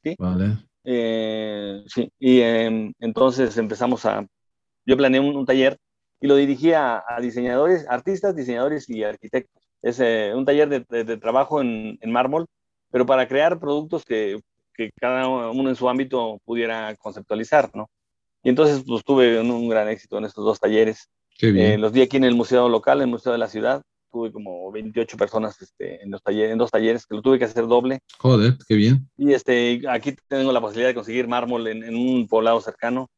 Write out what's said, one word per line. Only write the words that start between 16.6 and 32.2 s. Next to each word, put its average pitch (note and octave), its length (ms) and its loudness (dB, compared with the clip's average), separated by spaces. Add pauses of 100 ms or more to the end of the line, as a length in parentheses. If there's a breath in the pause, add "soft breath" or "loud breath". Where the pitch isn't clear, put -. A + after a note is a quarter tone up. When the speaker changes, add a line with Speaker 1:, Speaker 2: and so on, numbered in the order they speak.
Speaker 1:
conceptualizar, A2 760 -2
¿no? G#2+ 160 -12 (540)
Y B2+ 60 2
entonces, C#3+ 360 4
pues, A#2+ 180 -4
tuve B2 380 4
un, A#2 80 0
un A#2 200 -2
gran G#2+ 200 0
éxito G#2 300 -8
en G#2+ 60 -6
estos G#2+ 200 -8
dos G#2 140 0
talleres. G#2+ 500 0 (280)
Speaker 2:
Qué A2+ 140 4
bien. G2 220 4
Speaker 1:
Eh, G#2+ 60 2
los G#2+ 140 0
di C3 100 6
aquí B2+ 140 2
en C3 80 4
el A#2+ 100 4
museo B2 340 2
local, C3+ 300 2
en C3+ 60 0
el B2 40 0
museo A#2 220 -4
de A#2 80 -2
la A2+ 80 -2
ciudad. A2+ 340 -4 (300)
Tuve A2+ 200 -6
como F#2+ 400 -14
veintiocho A2 460 -6
personas, G#2+ 440 -4
este, F#2 400 -14
en G2+ 100 -14
los G2 120 -12
talle-, G#2+ 260 0
en A2+ 80 -2
dos A#2 140 0
talleres, A2+ 340 0
que G#2+ 100 -10
lo G#2+ 60 -8
tuve C3 160 4
que B2 80 0
hacer A2+ 220 -2
doble. B2+ 320 2 (200)
Speaker 2:
Joder, B2 360 4 (120)
qué A2 80 2
bien. B2+ 420 4
Speaker 1:
Y, C#3+ 160 2
este, A#2+ 560 0
aquí B2 260 -4 (140)
tengo C3+ 240 0
la A#2 80 2
posibilidad A#2 280 -2
de A#2+ 60 -2
conseguir A#2 320 -4
mármol A#2+ 400 -4
en, A2 160 -8
en A2+ 120 -10
un B2 320 0